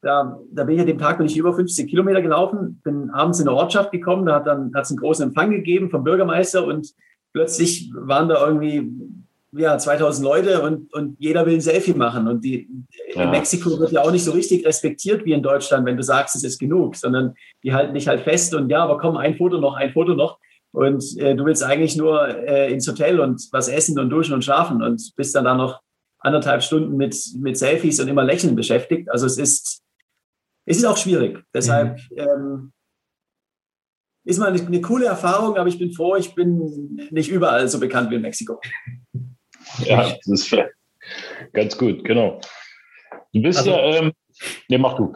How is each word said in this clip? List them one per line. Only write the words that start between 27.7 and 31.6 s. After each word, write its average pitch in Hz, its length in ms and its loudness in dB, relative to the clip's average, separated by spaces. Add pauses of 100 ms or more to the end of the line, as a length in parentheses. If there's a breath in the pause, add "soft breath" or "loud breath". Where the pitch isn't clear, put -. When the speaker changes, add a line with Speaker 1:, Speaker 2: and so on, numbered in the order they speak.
Speaker 1:
und 135 80 -2
immer 139 160 2
Lächeln 135 320 2
beschäftigt. - 520 0
Also - 160 0
es 127 120 0
ist, - 420 -2 (880)
es 170 120 0
ist 240 60 2
auch 214 140 2
schwierig. 160 440 0 (120)
Deshalb, 117 440 0 (140)